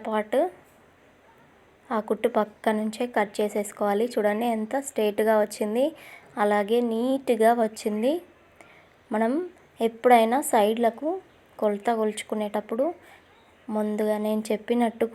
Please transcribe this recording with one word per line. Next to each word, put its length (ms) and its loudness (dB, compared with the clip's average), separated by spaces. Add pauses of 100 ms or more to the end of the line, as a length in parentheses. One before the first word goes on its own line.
పార్ట్ 320 -2 (1500)
ఆ 80 -2 (120)
కుట్టు 280 0
పక్క 320 -2 (100)
నుంచే 240 -4 (120)
కట్ 240 0
చేసేసుకోవాలి. 720 -2
చూడండి 320 0 (120)
ఎంత 180 -6 (120)
స్ట్రైట్గా 560 0
వచ్చింది, 420 -2 (580)
అలాగే 340 2 (140)
నీట్గా 600 2 (120)
వచ్చింది. 500 -2 (1000)
మనం 220 0 (540)
ఎప్పుడైనా 500 6 (140)
సైడ్లకు 580 2 (520)
కొలత 280 0 (100)
కొలుచుకునేటప్పుడు 880 -2 (880)
ముందుగా 400 0 (120)
నేను 240 0
చెప్పినట్టు 640 0